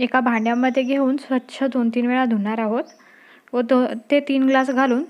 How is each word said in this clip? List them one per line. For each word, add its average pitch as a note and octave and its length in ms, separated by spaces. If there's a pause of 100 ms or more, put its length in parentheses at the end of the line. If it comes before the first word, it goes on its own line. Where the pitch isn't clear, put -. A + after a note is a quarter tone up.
एका B3+ 200
भांड्यामध्ये A#3+ 600
घेऊन C4+ 340
स्वच्छ C4 460
दोन B3+ 280
तीन A#3+ 160
वेळा B3+ 180
धुणार A3 340
आहोत A3+ 260 (680)
व B3 80
दो-, B3 340 (160)
ते C#4+ 100
तीन C#4 220
ग्लास C4 280
घालून C4 400